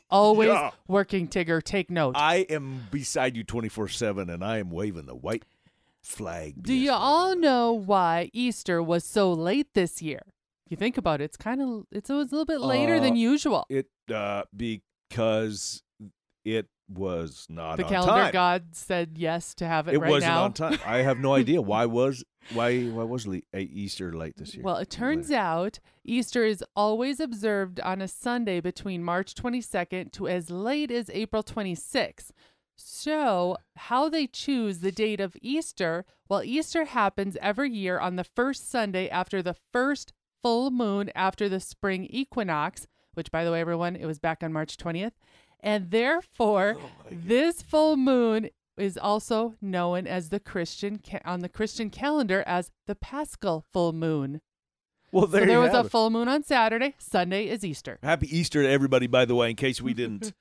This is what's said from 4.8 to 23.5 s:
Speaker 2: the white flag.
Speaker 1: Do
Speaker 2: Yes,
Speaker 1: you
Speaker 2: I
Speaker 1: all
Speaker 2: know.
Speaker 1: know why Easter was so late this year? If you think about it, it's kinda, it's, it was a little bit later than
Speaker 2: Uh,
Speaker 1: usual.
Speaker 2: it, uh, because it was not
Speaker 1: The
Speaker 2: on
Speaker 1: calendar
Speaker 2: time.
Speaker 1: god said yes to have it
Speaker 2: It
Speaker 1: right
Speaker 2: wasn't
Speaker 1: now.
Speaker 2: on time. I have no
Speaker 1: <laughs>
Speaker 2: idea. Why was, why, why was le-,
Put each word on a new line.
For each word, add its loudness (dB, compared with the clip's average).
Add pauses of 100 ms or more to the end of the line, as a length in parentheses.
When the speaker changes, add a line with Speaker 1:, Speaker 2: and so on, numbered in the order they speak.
Speaker 2:
the -16
white -6 (560)
flag. -10
Speaker 1:
Do -2
Speaker 2:
Yes, 2
Speaker 1:
you 2
Speaker 2:
I 2
Speaker 1:
all 2
Speaker 2:
know. -2
Speaker 1:
know 4
why 2
Easter 0
was 0
so 2
late 0
this 0
year? -8 (420)
If -20
you -6
think 0
about 2
it, -2
it's -10
kinda, -4
it's, -8
it -2
was -2
a -2
little 0
bit -2
later 4
than 6
Speaker 2:
Uh, 4
Speaker 1:
usual. 2
Speaker 2:
it, 0 (260)
uh, -4 (160)
because -2 (600)
it -2 (240)
was -6
not -8
Speaker 1:
The -2
Speaker 2:
on -4
Speaker 1:
calendar 4
Speaker 2:
time. 0
Speaker 1:
god 2 (120)
said -4
yes -6
to -6
have -2
it 0
Speaker 2:
It 4
Speaker 1:
right 2
Speaker 2:
wasn't 4
Speaker 1:
now. 2
Speaker 2:
on -2
time. -2
I 0
have 2
no 2
Speaker 1:
<laughs> 6
Speaker 2:
idea. 2
Why 2
was, 0 (300)
why, 2
why -4
was -6
le-, -4 (140)